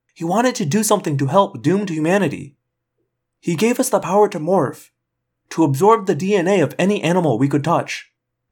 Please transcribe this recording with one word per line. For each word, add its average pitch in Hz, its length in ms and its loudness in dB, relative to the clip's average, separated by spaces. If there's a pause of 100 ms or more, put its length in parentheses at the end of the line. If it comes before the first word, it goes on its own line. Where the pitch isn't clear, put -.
(140)
He 165 100 -12
wanted 233 300 0
to 214 100 -4
do 185 180 0
something 190 360 0
to 139 80 0
help 185 340 0
doomed 190 300 0
humanity. 156 680 -2 (840)
He 170 160 -4
gave 226 240 0
us 262 120 0
the 196 100 2
power 202 300 2
to 180 100 -8
morph, 156 480 -2 (600)
to 160 120 0
absorb 185 440 2
the 190 80 0
D 190 200 -2
N 175 140 0
A 190 140 2
of 135 160 -2
any 190 240 0
animal 165 360 0
we 139 100 2
could 139 160 -2
touch, - 460 -4 (420)